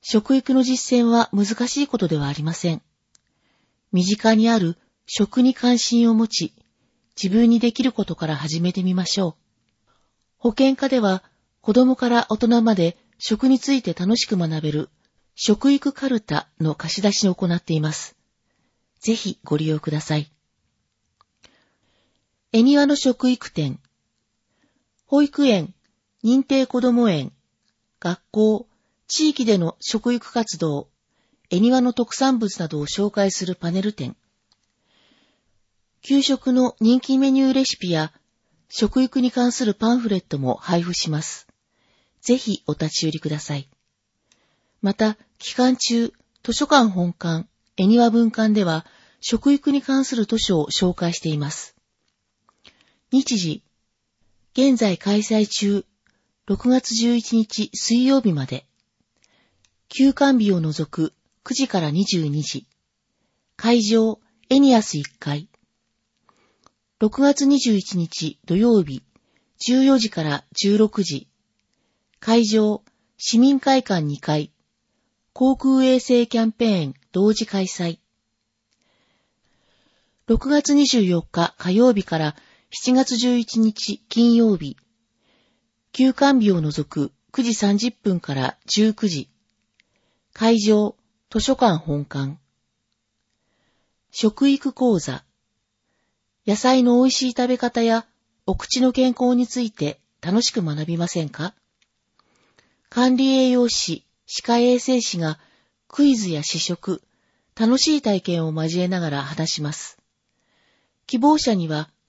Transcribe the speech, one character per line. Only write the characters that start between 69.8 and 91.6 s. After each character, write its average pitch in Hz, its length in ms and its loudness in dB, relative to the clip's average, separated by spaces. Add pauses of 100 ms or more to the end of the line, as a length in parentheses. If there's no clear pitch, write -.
四 269 140 6
時 220 120 -2
か 165 120 -6
ら 147 300 -4
十 202 240 0
六 214 260 2
時。 156 260 -8 (880)
会 226 260 2
場、 214 380 0 (340)
市 - 220 -2
民 269 220 4
会 269 220 2
館 185 200 -2
二 147 180 -6
階。 151 320 -4 (800)
航 262 240 0
空 262 280 2
衛 254 160 4
生 240 260 2
キ 233 120 -4
ャ 226 80 2
ン 226 60 -2
ペ 233 140 -2
ー 180 220 0
ン 131 60 -10 (180)
同 202 200 2
時 214 140 -4
開 196 180 -4
催。 170 340 -8 (2250)
六 226 240 0
月 294 240 2
二 285 120 4
十 247 160 2
四 175 200 0
日 - 340 -4
火 180 140 -6
曜 233 240 4
日 202 100 -2
か 160 140 -4
ら 151 180 -4 (320)
七 - 240 -4
月 262 240 2
十 247 220 0
一 226 220 -2
日 214 500 -2
金 233 240 4
曜 226 240 4
日。 143 180 -10 (1160)
休 262 200 2
館 277 280 2
日 208 100 2
を 175 100 2
除 151 260 -4
く - 260 -6 (200)
九 269 100 -2
時 233 120 0
三 202 240 0
十 226 140 -2
分 180 280 -4
か - 140 -8
ら 131 320 -4
十 214 260 2
九 214 160 -4
時。 156 220 -6 (1040)
会 226 240 2
場、 208 380 0 (340)
図 220 100 -4
書 262 160 0
館 196 220 2